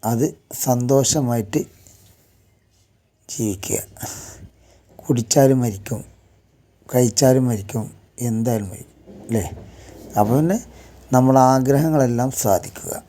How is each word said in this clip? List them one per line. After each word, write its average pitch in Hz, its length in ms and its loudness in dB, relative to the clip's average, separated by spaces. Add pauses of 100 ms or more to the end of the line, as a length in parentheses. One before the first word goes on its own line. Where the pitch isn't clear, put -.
(140)
അത് 120 140 0 (380)
സന്തോഷമായിട്ട് 123 960 0 (1700)
ജീവിക്കുക. 101 440 -6 (1300)
കുടിച്ചാലും 135 600 2
മരിക്കും, 101 380 -10 (920)
കഴിച്ചാലും 127 560 4
മരിക്കും, 107 340 -6 (440)
എന്തായാലും 113 460 -2
മരിക്കും, - 240 -20 (280)
അല്ലേ? 110 200 -2 (720)
അപ്പോൾ 107 220 2
പിന്നെ 180 180 0 (540)
നമ്മുടെ 131 260 6 (120)
ആഗ്രഹങ്ങളെല്ലാം 135 760 2 (120)
സാധിക്കുക - 500 -2 (180)